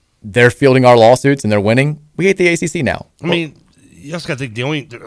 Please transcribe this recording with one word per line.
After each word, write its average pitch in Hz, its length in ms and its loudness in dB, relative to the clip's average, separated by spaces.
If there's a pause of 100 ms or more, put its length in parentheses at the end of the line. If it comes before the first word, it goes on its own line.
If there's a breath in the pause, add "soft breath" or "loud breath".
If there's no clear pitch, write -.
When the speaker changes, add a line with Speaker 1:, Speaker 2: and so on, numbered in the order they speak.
(220)
Speaker 1:
they're 120 280 2
fielding 131 340 2
our 123 120 6
lawsuits 127 480 4
and 107 80 -2
they're 104 80 0
winning, 131 400 -2 (160)
we 165 100 -2
hate 190 100 0
the 180 120 0
A 170 80 0
C 175 100 -6
C 165 160 -8
now. 104 240 -6 (160)
Speaker 2:
I - 40 -8
mean, 165 340 -6 (320)
you 143 220 -18
also 165 140 -14
gotta 143 100 -8
think 120 160 -12
the 117 80 -8
only, 151 260 -8 (180)